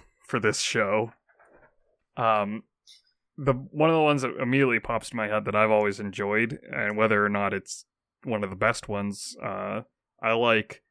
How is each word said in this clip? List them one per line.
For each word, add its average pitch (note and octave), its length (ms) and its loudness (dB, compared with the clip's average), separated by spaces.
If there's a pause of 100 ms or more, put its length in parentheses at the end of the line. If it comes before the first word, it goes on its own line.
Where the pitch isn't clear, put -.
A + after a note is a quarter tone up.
<laughs> - 200 -20
for B2 120 -2
this G#2 200 2
show. G#2+ 540 0 (1040)
Um, G#2+ 460 0 (760)
the, C#3 160 0
one D3 360 0
of E3 60 4
the D#3+ 60 4
ones D3 220 4
that B2 180 -4
immediately B2+ 380 4
pops A2+ 300 -4
to - 60 -8
my A2 120 -2
head G#2+ 180 -2
that G2 100 -2
I've G#2+ 160 4
always G#2 280 2
enjoyed, G#2 600 -2 (120)
and G#2 260 -2
whether G#2+ 280 4
or G#2 40 2
not G2+ 240 0
it's - 320 -8 (380)
one G#2+ 200 -4
of G2 60 -4
the F#2+ 60 -10
best A2 340 0
ones, G2+ 540 -6
uh, G2+ 380 -6 (400)
I A2 120 0
like, A2+ 580 0